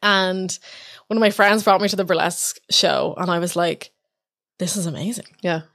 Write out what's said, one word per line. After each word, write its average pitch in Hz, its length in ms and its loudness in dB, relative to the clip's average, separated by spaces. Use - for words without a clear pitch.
And 190 560 0
one 214 100 -2
of 226 40 2
my 214 80 6
friends 208 340 4
brought 190 180 4
me 202 80 0
to 202 60 -2
the 190 100 -2
burlesque 170 540 -2
show 139 480 0
and 180 120 -4
I 170 100 0
was 175 160 -4
like, 175 360 -4
This 175 180 -4
is 180 80 -4
amazing. 170 420 -8
Yeah. 165 200 -2